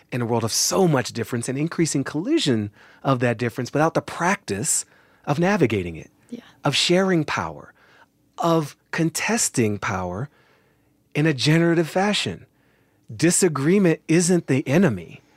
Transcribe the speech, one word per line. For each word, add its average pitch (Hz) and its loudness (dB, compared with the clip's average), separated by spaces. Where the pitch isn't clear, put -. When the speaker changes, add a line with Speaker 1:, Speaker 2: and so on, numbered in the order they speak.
Speaker 1:
in 123 -4
a 113 -4
world 117 -2
of 113 -4
so - 2
much 131 0
difference 117 -4
and 135 -4
increasing 151 -2
collision 151 -2
of 131 0
that 120 0
difference 120 -6
without 156 0
the - 2
practice - -4
of 147 -2
navigating 113 0
it, 71 -18
Speaker 2:
Yeah. 240 -14
Speaker 1:
of 143 0
sharing 180 2
power, 80 -8
of 165 0
contesting 160 0
power 92 -6
in 151 2
a 156 2
generative 160 2
fashion. 185 -2
Disagreement 165 2
isn't 170 2
the 131 0
enemy. 127 0